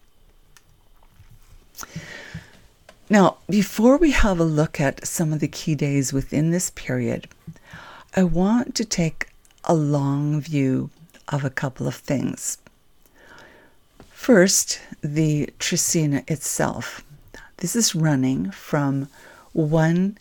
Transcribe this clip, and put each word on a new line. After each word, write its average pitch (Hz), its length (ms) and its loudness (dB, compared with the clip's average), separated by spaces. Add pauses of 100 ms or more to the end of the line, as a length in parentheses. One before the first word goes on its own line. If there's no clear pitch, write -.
(3000)
Now, 196 300 4 (100)
before 214 480 4
we 320 140 4
have 202 280 4
a 165 60 4
look 156 360 0
at 139 260 -2
some 156 260 -2
of 151 80 -4
the 151 80 0
key - 260 -4
days 139 380 0
within 143 380 -2
this 180 200 -2
period, 123 560 -6 (880)
I 185 100 4
want 196 500 2
to 226 100 -4
take - 440 -4 (360)
a 175 100 2
long 147 680 0
view 135 480 0 (380)
of 143 160 -2
a 135 60 -4
couple 131 360 -6
of 135 80 -4
things. - 640 -6 (1500)
First, - 680 4 (200)
the 151 480 0 (100)
Trecina 156 680 -2
itself. - 760 -6 (540)
This - 180 -4
is 226 180 0
running 151 560 0
from 139 580 -4 (440)
one 165 680 2